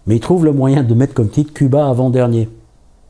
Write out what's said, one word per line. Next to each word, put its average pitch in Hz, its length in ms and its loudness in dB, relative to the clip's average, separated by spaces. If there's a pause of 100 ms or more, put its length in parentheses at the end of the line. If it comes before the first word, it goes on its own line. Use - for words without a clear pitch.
mais 107 100 0
ils 113 40 -2
trouvent 175 240 0
le 151 80 2
moyen 139 300 0
de 117 120 0
mettre 131 200 0
comme 110 160 0
titre 147 240 -4
Cuba 143 320 0
avant-dernier. 123 640 0 (600)